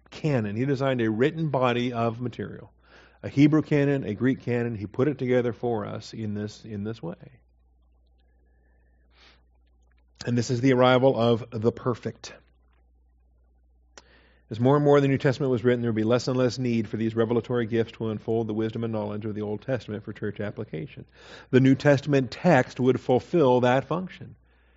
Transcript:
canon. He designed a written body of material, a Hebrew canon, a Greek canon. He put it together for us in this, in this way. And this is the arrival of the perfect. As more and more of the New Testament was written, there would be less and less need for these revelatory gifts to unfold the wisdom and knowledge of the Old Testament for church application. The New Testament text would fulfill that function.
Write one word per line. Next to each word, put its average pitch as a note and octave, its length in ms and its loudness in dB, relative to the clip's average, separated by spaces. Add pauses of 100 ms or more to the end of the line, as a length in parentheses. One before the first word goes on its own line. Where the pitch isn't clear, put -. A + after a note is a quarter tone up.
(100)
canon. A2 460 -2
He A#2+ 80 -2
designed C3+ 380 -2
a A2 80 2
written D#3 400 0
body B2 420 0
of A#2 260 -2
material, A2+ 540 -10 (500)
a G#2+ 60 -10
Hebrew D3+ 320 4
canon, C#3+ 440 0
a G#2+ 100 -6
Greek A#2+ 260 0
canon. A#2+ 340 -4
He G#2 120 -10
put B2+ 200 -2
it C#3+ 120 -2
together B2 340 0
for A2+ 320 -6
us G#2+ 300 -12
in G#2+ 180 -8
this, G#2 320 -10
in G#2+ 180 -10
this A2 200 -10
way. E3+ 140 -12 (3000)
And A#2+ 120 0
this A#2+ 140 0
is A#2+ 120 0
the C3+ 100 4
arrival B2+ 420 6
of A#2 360 2
the A2+ 220 0
perfect. - 600 -8 (2250)
As A2 80 -8
more B2+ 180 4
and D3 80 2
more C#3+ 120 6
of C#3+ 60 6
the C#3 60 2
New C3+ 100 2
Testament C3+ 340 0
was A#2+ 100 -2
written, B2 200 2
there A#2+ 80 -2
would G#2+ 60 -2
be G#2+ 80 0
less A#2+ 220 0
and B2+ 120 -2
less B2+ 200 0
need A#2 300 -2
for - 80 -8
these A2 180 -4
revelatory A#2 520 0
gifts A2+ 260 -2
to A2 160 -8
unfold A2+ 380 -4
the G#2+ 80 -6
wisdom A2+ 300 -4
and A2+ 100 -6
knowledge G#2 320 -6
of G#2+ 80 -6
the G#2 80 -8
Old G#2 180 -6
Testament G#2+ 440 -6
for G#2+ 100 -12
church - 260 -8
application. A2 640 -10 (460)
The B2+ 100 6
New C3 140 6
Testament C#3 560 2
text - 500 2
would B2 180 2
fulfill B2+ 640 2
that B2 280 2
function. - 480 -10 (400)